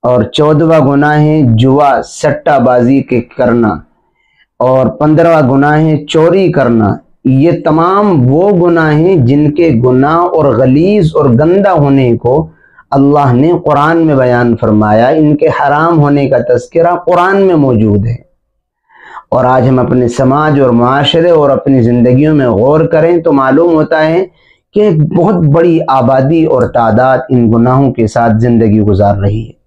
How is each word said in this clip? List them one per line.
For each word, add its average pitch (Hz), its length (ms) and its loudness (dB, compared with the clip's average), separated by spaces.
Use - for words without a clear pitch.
और 123 200 0
चौदहवाँ 156 600 0
गुनाह 143 280 0
है 151 420 0
जुआ, 135 460 0
सट्टाबाजी 131 1000 -2
के 123 180 -4
करना। 117 640 -4
और 127 300 0
पन्द्रहवाँ 156 580 0
गुनाह 139 260 0
है 151 320 0
चोरी 170 440 0
करना। 117 500 0
ये 135 240 2
तमाम 170 720 0
वो 160 320 0
गुनाह 170 360 0
हैं 160 360 2
जिनके 147 460 0
गुनाह 127 460 0
और 156 400 0
गलीज 160 560 0
और 139 220 0
गंदा 185 360 2
होने 139 460 0
को 147 340 -2
अल्लाह 139 420 0
ने 147 200 2
कुरान 156 440 -2
में 160 200 0
बयान 123 380 0
फरमाया, 107 540 0
इनके 156 380 0
हराम 151 480 -2
होने 143 320 0
का 123 120 0
तज़किरा 165 560 -2
कुरान 175 420 -2
में 190 180 0
मौजूद 110 500 0
है। 117 200 -8
और 127 140 0
आज 127 220 0
हम 131 120 0
अपने 123 280 0
समाज 139 520 -2
और 131 120 2
माशरे 139 600 0
और 156 180 2
अपनी 135 320 0
ज़िंदगियों 123 540 2
में 131 160 0
गौर 139 340 0
करें 165 360 0
तो 165 100 -2
मालूम 139 420 0
होता 156 260 -2
है 165 320 -2
कि 208 80 0
एक 165 340 0
बहुत 180 200 0
बड़ी 165 440 0
आबादी 135 680 0
और 123 220 -2
तादाद 123 640 0
इन 120 200 2
गुनाहों 123 400 0
के 117 160 -4
साथ 113 320 0
ज़िंदगी 113 400 2
गुजार 101 380 0
रही 104 260 -4
है। - 240 -20